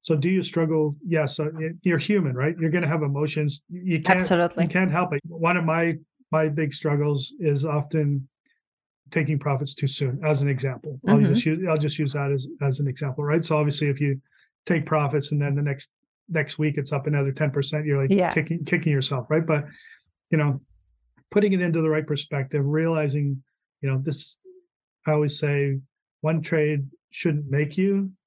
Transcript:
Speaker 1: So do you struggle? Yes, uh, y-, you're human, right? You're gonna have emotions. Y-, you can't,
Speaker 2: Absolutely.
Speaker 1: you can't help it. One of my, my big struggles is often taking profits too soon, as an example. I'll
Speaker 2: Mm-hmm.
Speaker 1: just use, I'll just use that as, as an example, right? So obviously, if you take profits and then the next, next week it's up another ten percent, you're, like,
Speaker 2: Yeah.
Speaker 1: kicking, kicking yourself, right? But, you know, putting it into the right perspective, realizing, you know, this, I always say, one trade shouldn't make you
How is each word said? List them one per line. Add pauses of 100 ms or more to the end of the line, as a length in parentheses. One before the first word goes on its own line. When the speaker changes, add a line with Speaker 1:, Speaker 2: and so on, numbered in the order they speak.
Speaker 1:
So
do
you
struggle? (100)
Yes,
uh,
y-, (120)
you're
human,
right?
You're
gonna
have
emotions.
Y-,
you
can't,
Speaker 2:
Absolutely.
Speaker 1:
you
can't
help
it.
One
of
my, (380)
my
big
struggles
is
often (840)
taking
profits
too
soon,
as
an
example.
I'll
Speaker 2:
Mm-hmm.
Speaker 1:
just
use,
I'll
just
use
that
as, (120)
as
an
example,
right?
So
obviously,
if
you (460)
take
profits
and
then
the
next, (380)
next
week
it's
up
another
ten
percent,
you're,
like,
Speaker 2:
Yeah.
Speaker 1:
kicking,
kicking
yourself,
right?
But, (680)
you
know, (680)
putting
it
into
the
right
perspective,
realizing, (400)
you
know,
this, (680)
I
always
say, (420)
one
trade (240)
shouldn't
make
you (160)